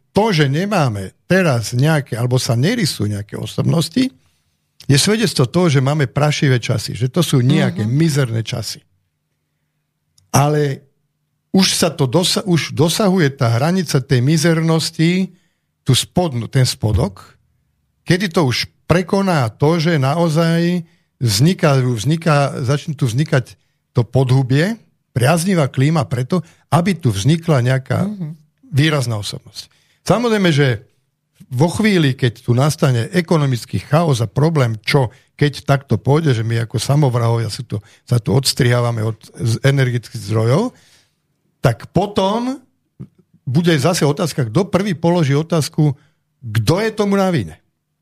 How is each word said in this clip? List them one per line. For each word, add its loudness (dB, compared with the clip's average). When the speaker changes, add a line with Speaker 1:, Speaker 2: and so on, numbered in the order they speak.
Speaker 1:
to, 2
že 2
nemáme -2
teraz 0
nejaké, 0
alebo -2
sa -2
nerysujú -2
nejaké -8
osobnosti, -2
je 2
svedectvo 0
toho, 0
že 2
máme 0
prašivé 0
časy, -4
že -4
to -2
sú 2
nejaké 0
Speaker 2:
Mhm. -2
Speaker 1:
mizerné 0
časy. -10
Ale 0
už 4
sa 0
to -2
dosa-, 0
už -2
dosahuje 2
tá 0
hranica 0
tej 0
mizernosti, 0
tú 0
spodnú, -2
ten 2
spodok, -2
kedy 0
to 0
už -2
prekoná 0
to, 0
že 0
naozaj 0
vznikajú, 2
vzniká, 0
začne -2
tu -2
vznikať -2
to 0
podhubie, 0
priaznivá 0
klíma 0
preto, -4
aby 2
tu 0
vznikla 0
nejaká -2
Speaker 2:
Mhm. -6
Speaker 1:
výrazná 0
osobnosť. -12
Samozrejme, 2
že 0
vo 0
chvíli, 2
keď -2
tu -2
nastane 0
ekonomický -2
chaos 0
a -2
problém, 0
čo 0
keď -2
takto 0
pôjde, 0
že 0
my -2
ako -6
samovrahovia 0
sa -12
tu, -10
sa 0
tu -4
odstrihávame 0
od -4
z-, -2
energetických -2
zdrojov, 0
tak -2
potom -2
bude 0
zase 0
otázka, -2
kto -2
prvý -2
položí 0
otázku, 0
kto 0
je 0
tomu 0
na 2
vine. -4